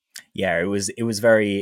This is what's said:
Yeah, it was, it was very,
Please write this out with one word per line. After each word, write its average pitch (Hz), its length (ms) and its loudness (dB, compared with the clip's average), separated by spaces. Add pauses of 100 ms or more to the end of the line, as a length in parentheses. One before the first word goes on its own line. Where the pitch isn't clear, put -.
(340)
Yeah, 90 260 0
it 87 40 -2
was, 98 240 -2
it 113 160 -6
was 110 160 -4
very, 107 420 4